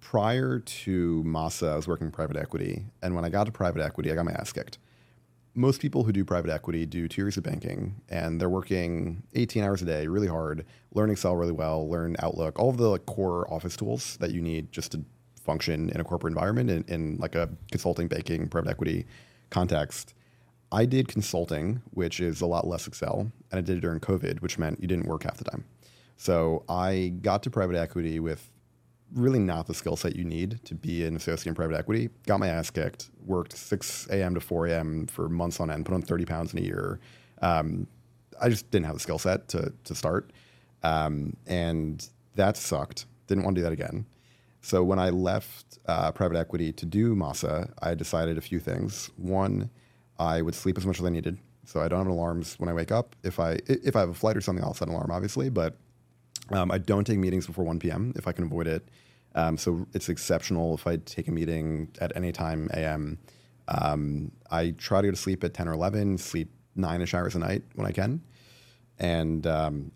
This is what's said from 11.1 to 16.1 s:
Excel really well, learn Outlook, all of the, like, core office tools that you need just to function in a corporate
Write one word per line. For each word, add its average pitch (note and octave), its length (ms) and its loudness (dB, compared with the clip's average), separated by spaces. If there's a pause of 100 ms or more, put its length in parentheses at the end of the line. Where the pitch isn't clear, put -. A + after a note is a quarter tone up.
Excel F#2 240 2
really E2+ 160 4
well, D#2 360 0
learn E2 300 0
Outlook, D#2+ 400 -2
all B2 140 4
of B2 60 0
the, A#2 120 6
like, G2 160 2
core F2+ 480 0
office E2 240 -4
tools - 400 -4
that F2 140 -2
you E2+ 100 -2
need D#2+ 300 -2
just - 220 -6
to D#2 120 -4 (340)
function D#2+ 520 0
in E2+ 100 -2
a - 20 0
corporate E2 280 -2